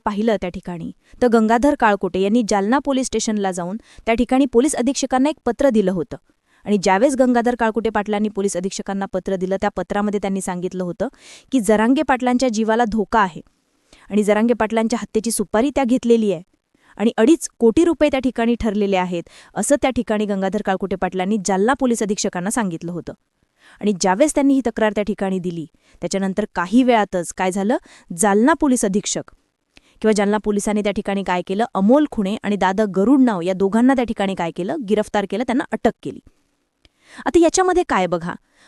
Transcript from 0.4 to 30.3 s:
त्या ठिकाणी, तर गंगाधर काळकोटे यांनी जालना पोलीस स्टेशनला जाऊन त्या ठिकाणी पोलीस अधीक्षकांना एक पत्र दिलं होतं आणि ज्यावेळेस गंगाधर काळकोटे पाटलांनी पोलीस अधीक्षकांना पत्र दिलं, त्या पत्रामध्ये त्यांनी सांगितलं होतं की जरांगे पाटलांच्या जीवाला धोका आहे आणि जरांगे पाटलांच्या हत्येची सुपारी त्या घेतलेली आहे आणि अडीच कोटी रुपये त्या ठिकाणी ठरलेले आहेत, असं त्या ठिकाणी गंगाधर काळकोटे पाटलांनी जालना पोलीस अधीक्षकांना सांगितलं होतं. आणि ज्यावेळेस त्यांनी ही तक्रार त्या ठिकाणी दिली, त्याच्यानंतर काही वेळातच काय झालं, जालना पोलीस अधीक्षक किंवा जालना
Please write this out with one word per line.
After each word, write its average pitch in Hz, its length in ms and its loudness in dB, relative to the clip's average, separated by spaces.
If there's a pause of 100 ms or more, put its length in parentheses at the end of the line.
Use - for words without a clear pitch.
त्या 180 100 -6
ठिकाणी, 175 400 -10 (320)
तर 247 60 6
गंगाधर 226 520 4
काळकोटे 202 400 0
यांनी 208 280 2
जालना 208 300 0
पोलीस 269 280 -2
स्टेशनला 214 460 -4
जाऊन 180 240 -8 (300)
त्या 226 80 2
ठिकाणी 254 320 2
पोलीस 254 300 2
अधीक्षकांना 262 520 0
एक 311 180 -4
पत्र 269 240 2
दिलं 202 220 2
होतं 156 240 -6 (480)
आणि 208 140 2
ज्यावेळेस 202 400 2
गंगाधर 247 360 2
काळकोटे 226 360 -2
पाटलांनी 214 380 -2
पोलीस 196 280 -4
अधीक्षकांना 196 500 -6
पत्र 190 300 -4
दिलं, 185 200 -2
त्या 202 140 -2
पत्रामध्ये 202 500 -2
त्यांनी 190 200 -4
सांगितलं 180 440 -6
होतं 180 240 -6 (440)
की 262 80 2
जरांगे 220 420 4
पाटलांच्या 254 460 0
जीवाला 220 360 0
धोका 220 360 0
आहे 175 200 -2 (720)
आणि 202 140 2
जरांगे 214 300 2
पाटलांच्या 220 440 0
हत्येची 220 320 -4
सुपारी 220 440 0
त्या 277 100 0
घेतलेली 233 480 2
आहे 170 100 -8 (560)
आणि 220 200 0
अडीच 233 300 4 (100)
कोटी 233 260 4
रुपये 311 260 2
त्या 269 100 -2
ठिकाणी 240 400 -2
ठरलेले 202 360 0
आहेत, 180 260 -4 (320)
असं - 280 0
त्या 269 80 2
ठिकाणी 214 360 -2
गंगाधर 196 380 -2
काळकोटे 190 320 -4
पाटलांनी 185 400 -2 (100)
जालना 202 280 2
पोलीस 247 280 0
अधीक्षकांना 196 480 -4
सांगितलं 175 420 -4
होतं. 156 200 -10 (680)
आणि 208 200 0
ज्यावेळेस 208 340 2
त्यांनी 277 200 2
ही 269 120 2
तक्रार 220 280 -2
त्या 208 100 -2
ठिकाणी 190 340 -4
दिली, 170 260 -8 (380)
त्याच्यानंतर 190 420 -4 (100)
काही 196 280 2
वेळातच 208 500 0
काय 185 200 -2
झालं, 202 240 -2 (340)
जालना 208 500 2
पोलीस 254 240 2
अधीक्षक 196 460 -4 (720)
किंवा 220 100 4
जालना 208 260 0